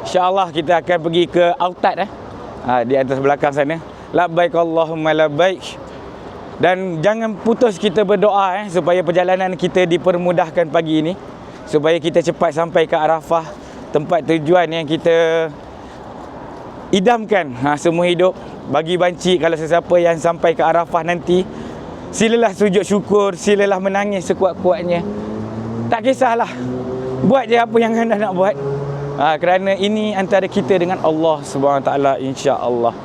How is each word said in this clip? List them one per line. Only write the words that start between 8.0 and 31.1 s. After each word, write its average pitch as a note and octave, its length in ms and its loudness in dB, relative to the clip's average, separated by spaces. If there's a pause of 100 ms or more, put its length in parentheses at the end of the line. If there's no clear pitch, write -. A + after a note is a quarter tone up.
berdoa, G3 640 2
eh, - 20 -12
supaya F3 320 2
perjalanan F3+ 560 0
kita F#3 320 2
dipermudahkan F3 800 0
pagi D#3 380 0
ini, E3+ 80 -2 (540)
supaya D#3 320 2
kita D#3+ 240 0
cepat E3 320 0
sampai E3 320 0
ke - 80 0
Arafah, D#3+ 480 0 (480)
tempat D#3 320 0
tujuan E3 480 2
yang E3 160 -4
kita E3 600 2 (1500)
idamkan, G3+ 640 2
ha, C#3+ 160 0
semua E3+ 320 2
hidup. F3+ 240 4 (360)
Bagi D#3+ 320 0
banci, F3 400 2
kalau E3 160 2
sesiapa D#3+ 400 0
yang E3+ 240 4
sampai E3 360 0
ke D#3+ 80 0
Arafah E3 400 2
nanti, F3 400 0 (680)
silalah A3+ 440 2
sujud G3 280 2
syukur, G3 520 2
silalah G3 440 2
menangis G3 480 -2
sekuat-kuatnya. F3 760 0 (840)
Tak A#3 160 0
kisahlah, B3 480 2 (720)
buat A#3+ 240 4
je A#3 120 4
apa A3+ 200 0
yang A3+ 160 2
anda A3+ 240 2
nak G3+ 160 -2
buat. F#3+ 200 2 (600)
Ha, D3 220 2
kerana F#3+ 360 2
ini G#3+ 400 0
antara F#3+ 360 2
kita G3 240 2
dengan F3+ 280 0
Allah D#3 440 2